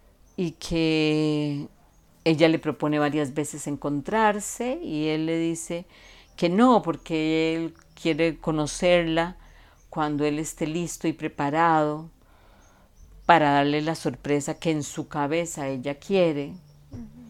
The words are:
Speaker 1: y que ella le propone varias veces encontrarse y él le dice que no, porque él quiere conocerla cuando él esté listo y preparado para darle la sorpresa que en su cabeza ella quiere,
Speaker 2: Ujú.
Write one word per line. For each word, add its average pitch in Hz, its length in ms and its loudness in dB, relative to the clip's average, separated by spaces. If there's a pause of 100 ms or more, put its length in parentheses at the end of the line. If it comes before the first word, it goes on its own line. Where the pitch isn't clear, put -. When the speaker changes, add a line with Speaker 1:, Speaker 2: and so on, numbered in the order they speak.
(360)
Speaker 1:
y 180 160 -2
que 151 1160 0 (560)
ella 160 240 6
le 160 100 4
propone 151 400 -2
varias 147 340 0
veces 151 340 -8
encontrarse 208 1160 -2
y 156 260 -4
él 156 180 -2
le 165 120 -2
dice 165 480 -6 (500)
que - 140 0
no, 226 320 6
porque 160 720 0
él 165 180 -6 (260)
quiere 160 380 0
conocerla 165 1000 0 (520)
cuando 151 380 -2
él 151 120 0
esté 160 280 -6
listo 165 420 -4
y 156 60 -2
preparado 156 960 0 (1160)
para 156 260 8
darle 143 300 2
la 160 120 -2
sorpresa 143 600 -4
que - 160 -4
en 151 120 -2
su - 260 -10
cabeza 151 600 -4
ella 135 280 -6
quiere, 165 560 0 (400)
Speaker 2:
Ujú. - 100 -14 (280)